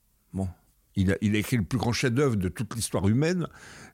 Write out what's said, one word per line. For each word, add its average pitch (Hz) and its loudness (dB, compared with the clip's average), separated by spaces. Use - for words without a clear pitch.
Bon. 95 -4
Il 98 4
a, - 2
il 107 2
a 107 2
écrit 120 0
le 101 0
plus 117 -2
grand 120 0
chef-d'œuvre 127 2
de 92 0
toute 113 -8
l'histoire 101 -2
humaine, 156 2